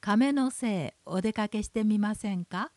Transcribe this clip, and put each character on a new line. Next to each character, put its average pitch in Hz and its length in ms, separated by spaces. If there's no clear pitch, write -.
亀 240 320
の 262 180
瀬 - 160
へ 185 360
お 185 180
出 214 120
か 208 160
け 214 140
し - 60
て 220 140
み 214 140
ま 208 160
せ 202 220
ん 175 100
か？ 208 320